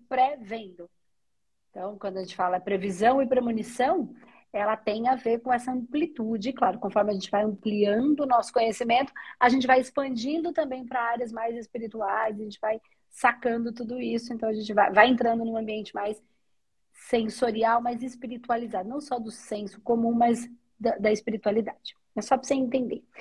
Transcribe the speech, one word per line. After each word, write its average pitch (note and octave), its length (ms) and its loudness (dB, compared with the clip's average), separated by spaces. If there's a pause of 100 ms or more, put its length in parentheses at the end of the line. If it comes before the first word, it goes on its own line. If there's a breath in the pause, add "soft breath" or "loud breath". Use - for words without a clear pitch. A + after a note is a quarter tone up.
prevendo. A3+ 800 -2 (800)
Então, G3 280 -10
quando F#3+ 200 -6
a F#3+ 40 -4
gente F#3 140 -10
fala F3+ 240 2
previsão G3+ 600 2
e B3+ 60 2
premonição, B3 880 0 (400 loud breath)
ela G#3+ 220 0
tem A3 320 -2
a C4 80 4
ver A#3 240 0
com B3 140 -2
essa A#3+ 180 -2
amplitude. A#3+ 800 -2
Claro, G3+ 260 0
conforme G#3 340 0
a - 20 0
gente F#3+ 180 -6
vai G3+ 100 2
ampliando G#3+ 840 2
o - 20 0
nosso A#3+ 260 2
conhecimento, A#3 640 0 (260 loud breath)
a B3 80 8
gente B3+ 180 4
vai B3+ 140 8
expandindo C4+ 720 -2
também C4 340 -4
pra B3 160 -4
áreas A#3 300 -2
mais A#3 240 -4
espirituais, A3 840 -4
a G#3+ 60 -8
gente G#3 160 -12
vai A3 220 -2 (280)
sacando A#3 640 0
tudo A#3 300 -8
isso. A#3 320 -2
Então, A3 160 -4
a A3 40 0
gente G#3+ 200 -6
vai, G3 180 4
vai G#3 160 8
entrando A#3 380 2
num A3+ 100 -4
ambiente G#3+ 400 -6
mais G#3 260 -6 (680)
sensorial, A3+ 920 0
mais A#3+ 220 -4
espiritualizado. A#3 840 -6
Não C#4 100 -6
só C4 180 -6
do A3 140 -10
senso - 480 -10
comum, A#3 320 2
mas A#3 380 2 (280)
da, A3+ 200 0
da G#3 160 2
espiritualidade. G#3 840 -2 (180)
É G#3 80 -4
só B3 160 2
pra B3+ 80 -4
você - 80 0
entender. B3+ 520 -2 (160 loud breath)